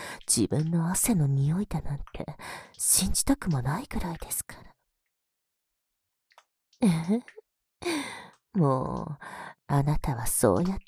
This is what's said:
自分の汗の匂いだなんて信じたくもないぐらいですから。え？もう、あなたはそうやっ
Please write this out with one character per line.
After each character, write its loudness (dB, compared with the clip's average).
自 2
分 0
の 0
汗 2
の 4
匂 2
い -4
だ -4
な -2
ん -6
て -8
信 2
じ 0
た 4
く -2
も 2
な -2
い -10
ぐ -4
ら -2
い -10
で -14
す -6
か -18
ら。 6
え？ 2
も 2
う、 -10
あ 4
な 2
た 0
は -4
そ 4
う 2
や -2
っ -6